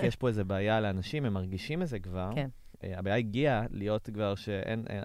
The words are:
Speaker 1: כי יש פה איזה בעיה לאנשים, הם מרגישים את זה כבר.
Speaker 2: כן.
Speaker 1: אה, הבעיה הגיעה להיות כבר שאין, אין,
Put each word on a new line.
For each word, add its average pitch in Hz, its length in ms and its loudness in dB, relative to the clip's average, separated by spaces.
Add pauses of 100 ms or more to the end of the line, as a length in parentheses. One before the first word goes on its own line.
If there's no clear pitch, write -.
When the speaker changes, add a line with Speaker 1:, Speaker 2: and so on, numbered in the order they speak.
Speaker 1:
כי 127 60 4
יש 117 100 2
פה 127 120 2
איזה 107 160 2
בעיה 101 360 2
לאנשים, 104 440 0
הם 104 100 2
מרגישים 95 480 -2
את 170 60 -2
זה 117 100 -4
כבר. 92 360 -4
Speaker 2:
כן. 139 140 -2 (360)
Speaker 1:
אה, 92 140 -6
הבעיה 98 180 2
הגיעה 117 540 2
להיות 104 440 -2
כבר 101 200 2
שאין, 107 540 -2
אין, 104 160 -4